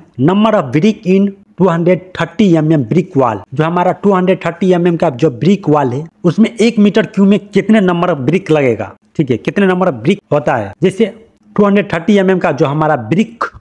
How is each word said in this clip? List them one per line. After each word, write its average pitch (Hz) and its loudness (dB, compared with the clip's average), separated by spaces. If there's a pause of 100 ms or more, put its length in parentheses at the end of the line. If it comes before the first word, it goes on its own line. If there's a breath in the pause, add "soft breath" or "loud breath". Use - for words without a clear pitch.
(200)
number 202 2
of 143 -2
brick 214 0
in 196 2 (280)
टू 185 2
हंड्रेड 170 0 (100)
थर्टी 175 0
एम 156 2
एम 147 0
brick 151 -2
wall। 117 0 (160)
जो 151 0
हमारा 180 0
टू 202 -2
हंड्रेड 180 0
थर्टी 185 0
एम 175 0
एम 170 0
का 165 0
जो 131 0
ब्रिक 147 -2
वॉल 143 0
है 147 -6 (200)
उसमें 208 2
एक 226 0
मीटर 208 2
क्यूब 196 0
में 202 4
कितने 208 0
नंबर 180 0
ऑफ 156 -2
ब्रिक 156 -2
लगेगा, 120 0 (220)
ठीक 135 0
है, 113 0
कितने 196 -2
नंबर 185 0
ऑफ 120 -4
ब्रिक 196 -2 (100)
होता 147 0
है। 101 -6 (100)
जैसे 190 -2 (420)
टू 202 2
हंड्रेड 202 0
थर्टी 175 0
एम 190 2
एम 185 2
का 180 0
जो 139 0
हमारा 151 0
ब्रिक 160 -4 (160)